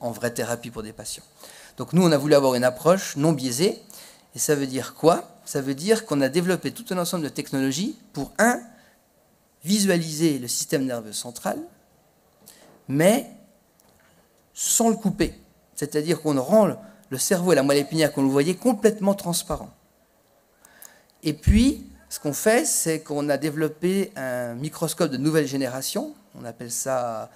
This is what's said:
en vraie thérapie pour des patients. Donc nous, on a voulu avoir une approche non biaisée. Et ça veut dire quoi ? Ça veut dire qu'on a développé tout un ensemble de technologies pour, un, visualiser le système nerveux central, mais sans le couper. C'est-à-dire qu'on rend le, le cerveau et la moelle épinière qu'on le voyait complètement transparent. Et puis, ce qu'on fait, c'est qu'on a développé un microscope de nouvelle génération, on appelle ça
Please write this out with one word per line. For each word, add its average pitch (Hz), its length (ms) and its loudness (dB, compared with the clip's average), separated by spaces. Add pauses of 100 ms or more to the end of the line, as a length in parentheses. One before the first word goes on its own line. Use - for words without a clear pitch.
en 120 100 -8
vraie 117 240 -6
thérapie 117 360 -6
pour 117 120 -12
des 107 100 -14
patients. - 320 -14 (540)
Donc - 160 -6
nous, 180 80 6
on 170 100 6
a 147 60 6
voulu 147 160 4
avoir 135 200 6
une 123 100 2
approche 160 520 2
non 151 160 4
biaisée. 131 480 -2 (540)
Et - 40 -10
ça 147 160 2
veut 139 120 0
dire 131 280 -6
quoi ? - 520 2
Ça 143 160 -4
veut 135 120 -4
dire 208 300 0
qu'on 143 160 0
a 135 80 4
développé 170 420 0
tout - 200 -12
un 185 80 -4
ensemble 175 260 -2
de 135 60 -4
technologies 139 680 -2 (140)
pour, 139 260 -6
un, 233 220 4 (1040)
visualiser 165 720 2
le 120 80 -10
système 135 380 -2
nerveux 113 300 -6
central, - 440 -8 (1300)
mais 170 440 2 (1200)
sans - 380 2
le 214 60 2
couper. - 380 -2 (400)
C'est-à-dire 151 460 -2
qu'on 147 180 0
rend 185 280 4
le, 135 100 0 (320)
le 135 80 -6
cerveau 180 360 2
et - 20 4
la 135 80 4
moelle 143 160 4
épinière 147 340 2
qu'on 139 100 -2
le 135 60 4
voyait 147 280 2
complètement 208 580 2
transparent. 170 560 -6 (1500)
Et 156 100 -2
puis, 214 540 4 (240)
ce - 100 -10
qu'on 143 140 -4
fait, 240 320 2
c'est 160 340 -2
qu'on 147 300 -4
a 139 80 0
développé 160 800 -2
un 123 360 -6
microscope 151 580 -4
de 131 60 -6
nouvelle 151 300 0
génération, 135 680 -6 (240)
on 127 60 -14
appelle 117 260 -14
ça 120 640 -4